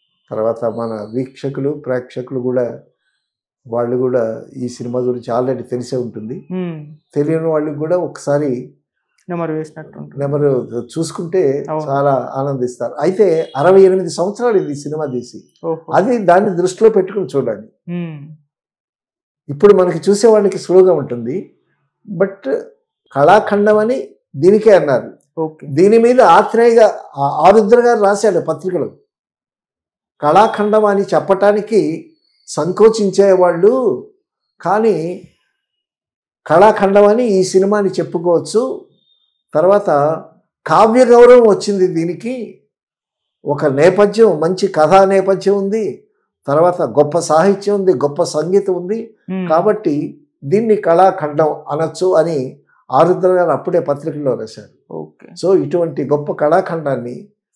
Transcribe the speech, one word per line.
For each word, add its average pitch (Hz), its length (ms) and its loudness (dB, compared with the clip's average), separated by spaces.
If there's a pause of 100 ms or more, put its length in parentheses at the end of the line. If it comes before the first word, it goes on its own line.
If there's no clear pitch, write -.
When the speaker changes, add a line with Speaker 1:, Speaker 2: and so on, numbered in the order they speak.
(320)
Speaker 1:
తర్వాత 110 340 -4
మన 110 480 -8
వీక్షకులు, 135 560 -8
ప్రేక్షకులు 127 680 -8
కూడా, 123 400 -4 (880)
వాళ్ళు 120 300 -4
కూడా 120 460 -4 (120)
ఈ 123 140 -8
సినిమా 120 300 -8
గురించి 123 400 -4
already 127 240 -4
తెలిసే 123 340 -8
ఉంటుంది. 117 540 -12
Speaker 2:
మ్మ్. 160 440 -10 (200)
Speaker 1:
తెలియని 160 320 -4
వాళ్ళకి 151 320 -4
కూడా 156 180 -2
ఒకసారి 143 760 -6 (560)
Speaker 2:
నెమరు 170 240 -6
వేసినట్టు 156 460 -12
ఉంటుంది. 147 240 -10
Speaker 1:
నెమరు 139 460 -2 (280)
చూసుకుంటే 160 720 -4
Speaker 2:
అవును. 156 200 -6
Speaker 1:
చాలా 139 440 -2
ఆనందిస్తారు. 127 680 -6
అయితే 165 580 0
అరవై 185 240 6
ఎనిమిది 190 280 2
సంవత్సరాలు 202 480 -2
ఇది 147 180 -4
సినిమా 151 300 -10
తీసి. 123 380 -10 (220)
Speaker 2:
ఓహో. 160 280 -8
Speaker 1:
అది 214 240 2
దాన్ని 190 400 2
దృష్టిలో 185 320 2
పెట్టుకుని 190 460 -2
చూడాలి. 113 320 -4 (220)
Speaker 2:
మ్మ్. 160 460 -12 (1120)
Speaker 1:
ఇప్పుడు 170 240 4
మనకి 180 360 0
చూసే 202 180 2
వాళ్ళకి 202 300 2
సులువుగా 185 360 4
ఉంటుంది, 123 640 -8 (600)
but 196 380 -4 (580)
కళాఖండం 202 640 2
అని 226 320 -2 (260)
దీనికే 202 400 4
అన్నారు. 147 680 -2
Speaker 2:
ఓకే. 156 260 -10
Speaker 1:
దీని 180 300 4
మీద 240 240 4
ఆత్రేయ 220 540 4
గా-, 220 240 4 (180)
ఆ-, 147 300 0
ఆరుద్ర 220 320 6
గారు 240 240 2
రాశారు 202 360 0
పత్రికలో, 160 520 -6 (1300)
కళాఖండం 208 640 2
అని 202 160 0
చెప్పటానికి 190 1120 0 (340)
సంకోచించేవాళ్ళు, 190 1600 2 (540)
కానీ 180 680 -2 (1200)
కళాఖండం 202 580 4
అని 220 200 2
ఈ 190 180 2
సినిమాని 196 460 0
చెప్పుకోవచ్చు. 175 960 -4 (680)
తర్వాత 190 360 2 (760)
కావ్య 220 400 4
గౌరవం 240 440 8
వచ్చింది 190 380 0
దీనికి, 175 720 -8 (840)
ఒక 143 200 -4
నేపథ్యం, 185 720 2
మంచి 180 280 -2
కథా 185 380 4
నేపథ్యం 196 520 0
ఉంది, 196 460 -6 (440)
తర్వాత 175 340 2
గొప్ప 147 380 0
సాహిత్యం 196 560 0
ఉంది, 190 180 0
గొప్ప 143 300 -2
సంగీతం 180 500 -2
ఉంది, 190 420 -8 (140)
Speaker 2:
మ్మ్. 185 200 -6
Speaker 1:
కాబట్టి 160 720 -2 (220)
దీన్ని 208 320 0
కళాఖండం 165 960 0
అనొచ్చు 160 460 -2
అని 156 440 -2 (320)
ఆరుద్ర 170 360 2
గారు 180 220 2
అప్పుడే 165 300 -2
పత్రికల్లో 147 560 -4
రాశారు. 110 580 -18
Speaker 2:
ఓకే. 78 340 -16 (180)
Speaker 1:
So 180 180 2
ఇటువంటి 156 400 -4
గొప్ప 147 280 -4
కళాఖండాన్ని, 151 960 -4 (280)